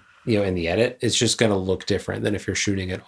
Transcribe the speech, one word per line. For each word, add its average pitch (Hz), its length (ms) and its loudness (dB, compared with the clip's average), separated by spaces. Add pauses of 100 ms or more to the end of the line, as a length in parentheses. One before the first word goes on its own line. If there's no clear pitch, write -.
(260)
you 110 120 2
know, 101 60 2
in 92 100 0
the 85 120 -2
edit, 107 340 0
it's 117 160 0
just 110 220 2
gonna 107 180 4
look 92 300 -2
different 101 380 -2
than 104 100 0
if - 140 -6
you're 95 80 -2
shooting 95 340 -2
it 90 180 -6